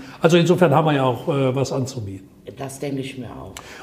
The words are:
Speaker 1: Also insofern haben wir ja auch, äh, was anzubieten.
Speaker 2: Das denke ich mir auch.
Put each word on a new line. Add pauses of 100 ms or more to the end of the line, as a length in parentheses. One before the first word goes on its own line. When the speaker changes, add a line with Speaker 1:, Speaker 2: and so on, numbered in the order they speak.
(220)
Speaker 1:
Also
insofern
haben
wir
ja
auch,
äh,
was
anzubieten. (300)
Speaker 2:
Das
denke
ich
mir
auch. (280)